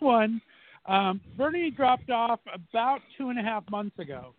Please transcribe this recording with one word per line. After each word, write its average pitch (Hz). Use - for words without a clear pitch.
one, 226
um, 190
Bernie 320
dropped 254
off 233
about 226
two 262
and 247
a 226
half 214
months 208
ago, 131